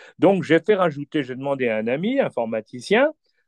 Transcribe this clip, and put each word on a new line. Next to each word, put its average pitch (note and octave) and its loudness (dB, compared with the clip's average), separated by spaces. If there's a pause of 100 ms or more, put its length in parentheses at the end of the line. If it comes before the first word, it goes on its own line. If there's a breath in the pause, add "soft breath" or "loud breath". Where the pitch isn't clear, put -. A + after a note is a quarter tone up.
(180 loud breath)
Donc F3 4
j'ai D#3+ 2
fait G#3 2
rajouter, D3 -2
j'ai B2+ -10
demandé C3 -4
à A2 0
un A2 -4
ami, F#3 -2
informaticien, B2+ -2 (360)